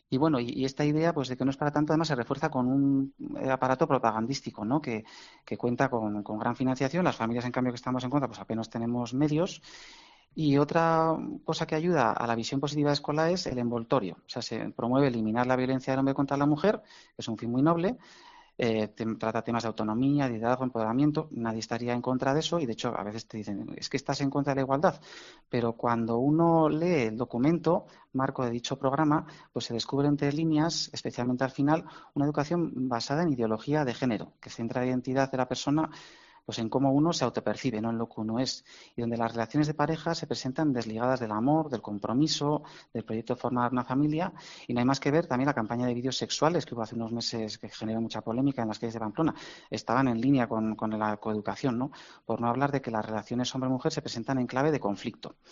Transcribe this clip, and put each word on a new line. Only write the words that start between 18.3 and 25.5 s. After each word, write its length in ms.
Eh, 380
tem-, 220
trata 240
temas 220
de 40
autonomía, 600
de 80
liderazgo, 280
empoderamiento. 680
Nadie 280
estaría 340
en 80
contra 320
de 60
eso 200
y, 60
de 80
hecho, 240
a 60
veces 240
te 100
dicen, 400
"Es 120
que 80
estás 240
en 80
contra 220
de 40
la 60
igualdad". 400
Pero 240